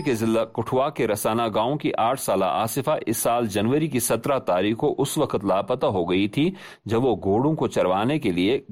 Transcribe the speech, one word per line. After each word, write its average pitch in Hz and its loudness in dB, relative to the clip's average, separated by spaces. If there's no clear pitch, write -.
کے 135 0
ضلع 113 0
کٹھوا 127 -2
کے 131 -2
رسانہ 107 0
گاؤں 120 0
کی 147 -2
آٹھ 117 0
سالہ 95 0
آصفہ 123 0
اس 113 -2
سال 120 2
جنوری 117 0
کی 131 -2
سترہ 127 0
تاریخ 104 0
کو - 0
اس 143 -2
وقت 117 0
لاپتہ 101 0
ہو 90 0
گئی 95 2
تھی 151 0
جب 113 0
وہ 113 4
گھوڑوں 113 2
کو 98 0
چروانے 101 0
کے 104 0
لیے 98 2